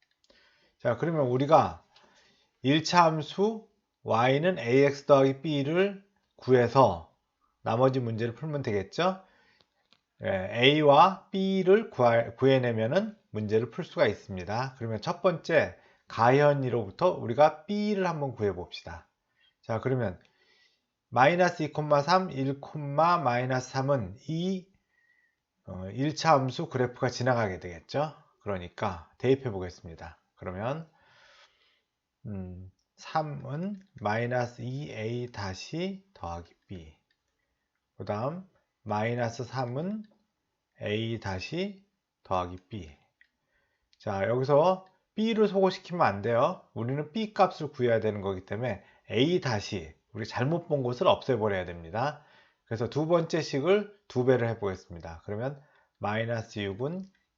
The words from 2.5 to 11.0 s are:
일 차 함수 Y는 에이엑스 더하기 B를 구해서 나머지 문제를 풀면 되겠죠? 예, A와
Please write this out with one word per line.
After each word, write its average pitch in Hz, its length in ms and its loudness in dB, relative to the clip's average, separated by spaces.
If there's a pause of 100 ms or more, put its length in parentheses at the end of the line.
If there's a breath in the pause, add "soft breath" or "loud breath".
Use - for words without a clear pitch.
일 147 200 4
차 175 220 4
함수 185 640 -2 (340)
Y는 131 560 2
에이엑스 135 480 2
더하기 135 360 6
B를 165 600 -2 (320)
구해서 120 760 4 (500)
나머지 127 380 2
문제를 117 340 -4
풀면 147 280 -6
되겠죠? 127 600 -2 (1000 soft breath)
예, 95 300 -4
A와 147 800 6